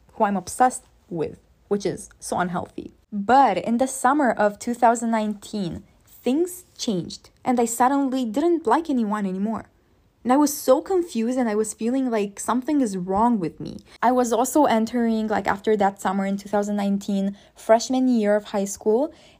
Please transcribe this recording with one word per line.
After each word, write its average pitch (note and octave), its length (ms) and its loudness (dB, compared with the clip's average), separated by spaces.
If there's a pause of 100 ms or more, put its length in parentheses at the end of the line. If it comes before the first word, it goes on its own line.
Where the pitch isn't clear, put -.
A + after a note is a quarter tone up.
(140)
who A3+ 120 0
I'm G3+ 120 0
obsessed B3 460 0 (260)
with, E3 300 -6 (280)
which G3+ 200 -2
is - 220 -8 (100)
so - 180 -6
unhealthy. - 560 -6 (180)
But G#3+ 460 4
in A#3 220 0
the C4 80 2
summer C4 420 2
of G#3 300 0
two A#3+ 160 -6
thousand A#3 340 2
nineteen, G#3 720 -4 (220)
things D#4+ 600 -4 (120)
changed - 520 -6 (160)
and B3 140 2
I A#3+ 60 2
suddenly C4 600 0
didn't D#4+ 420 0
like D4+ 220 2
anyone G#3+ 360 0
anymore. G3 440 -4 (520)
And A#3+ 120 2
I C4+ 40 6
was D4 180 2
so C4 260 2
confused C4 580 -2
and B3 80 0
I G#3 80 -2
was G#3+ 180 -2
feeling B3+ 380 -2
like G#3 300 -2
something B3+ 400 0
is G3+ 160 -2
wrong G3 420 0
with D#3+ 220 -6
me. - 160 -12 (260)
I A#3 80 4
was B3 220 2
also C4 320 2
entering, A3+ 640 0
like, G3 180 -2
after G#3 300 0
that G3 240 0
summer G3 240 -2
in G3 100 -2
two G3 140 -10
thousand G#3 260 -2
nineteen, G3+ 640 -2 (180)
freshman B3+ 540 2
year G#3 260 2
of G#3 80 0
high G3+ 220 -4
school, A3+ 480 0 (260)